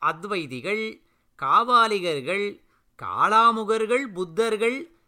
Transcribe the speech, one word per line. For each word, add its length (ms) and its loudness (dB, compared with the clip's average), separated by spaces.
அத்வைதிகள், 960 -6
காவாலிகர்கள், 1200 0
காளாமுகர்கள், 1120 2
புத்தர்கள், 800 -2